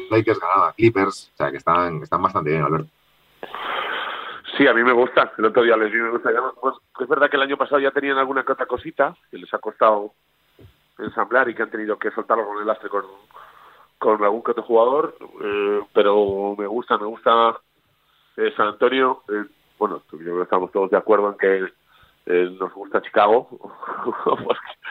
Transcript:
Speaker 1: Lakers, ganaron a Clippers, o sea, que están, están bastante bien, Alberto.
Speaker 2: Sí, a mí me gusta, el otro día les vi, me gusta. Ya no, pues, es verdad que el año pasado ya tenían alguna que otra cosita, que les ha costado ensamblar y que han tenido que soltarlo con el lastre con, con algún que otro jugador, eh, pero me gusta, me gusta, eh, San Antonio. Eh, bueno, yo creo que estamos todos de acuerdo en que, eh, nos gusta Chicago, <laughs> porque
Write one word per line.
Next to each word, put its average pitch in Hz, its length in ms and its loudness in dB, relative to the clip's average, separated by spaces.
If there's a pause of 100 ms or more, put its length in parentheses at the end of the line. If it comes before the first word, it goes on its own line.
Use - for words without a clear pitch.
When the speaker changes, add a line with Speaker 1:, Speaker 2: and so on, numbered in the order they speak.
(100)
Speaker 1:
Lakers, 110 280 2
ganaron 92 300 2
a - 40 -4
Clippers, 98 600 0
o - 60 -20
sea, 71 120 -2
que 67 60 -10
están, 82 460 0
están 80 180 -2
bastante 92 300 0
bien, 76 140 2
Alberto. 80 260 -2 (1700)
Speaker 2:
Sí, 143 80 6
a 123 80 6
mí 117 80 4
me 123 100 4
gusta, 123 460 2
el 110 80 2
otro 110 160 4
día 113 160 4
les 107 120 0
vi, 110 80 -2
me 117 120 -2
gusta. 117 200 -2
Ya 117 100 0
no, 127 200 -4
pues, 131 140 -2 (260)
es 123 80 -6
verdad 143 220 2
que 147 60 -2
el 135 60 2
año 139 140 -2
pasado 135 240 0
ya 135 100 2
tenían 139 280 -2
alguna 135 260 0
que - 80 -2
otra 131 140 -4
cosita, 139 500 -4 (140)
que - 80 -16
les 87 160 -14
ha 107 40 -2
costado 107 540 0 (880)
ensamblar 113 500 0
y 113 60 -6
que 117 80 -4
han 107 80 -6
tenido 107 280 -6
que 110 120 -4
soltarlo 113 360 -2
con 101 140 -8
el 104 60 -6
lastre 107 240 -4
con, 101 120 -2 (920)
con 107 260 2
algún 104 200 2
que - 80 -4
otro 113 120 -4
jugador, 127 540 2 (260)
eh, 104 380 0 (140)
pero 101 640 2
me 104 80 -6
gusta, 113 320 -4
me 104 80 -6
gusta, 117 500 2 (800)
eh, 110 180 -2
San 107 140 0
Antonio. 127 600 0
Eh, 104 140 -4 (340)
bueno, 98 240 -4 (100)
yo 78 60 -16
creo 85 180 -8
que 90 60 -2
estamos 92 280 -2
todos 95 200 0
de 98 80 4
acuerdo 104 320 2
en 101 80 -12
que, 95 340 0 (540)
eh, 90 340 0
nos 92 140 -6
gusta 98 260 -4
Chicago, 107 480 2
<laughs> - 760 -10
porque - 360 -2 (300)